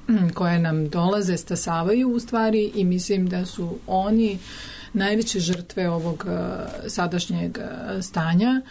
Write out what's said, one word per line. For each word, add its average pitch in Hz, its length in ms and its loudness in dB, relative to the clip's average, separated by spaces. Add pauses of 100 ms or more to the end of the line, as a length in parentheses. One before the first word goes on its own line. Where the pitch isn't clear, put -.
<clears throat> 185 260 4
koje 175 260 2
nam 160 280 2
dolaze, 180 500 2
stasavaju 180 720 0
u 240 100 2
stvari, 220 560 2
i 202 100 2
mislim 180 420 2
da 180 180 -2
su 175 320 -6 (100)
oni 202 500 2 (560)
najveće 208 460 2
žrtve 175 500 -2
ovog, 165 380 -4
e, - 600 -6
sadašnjeg, 175 680 -2
e, - 440 -8
stanja, 185 680 2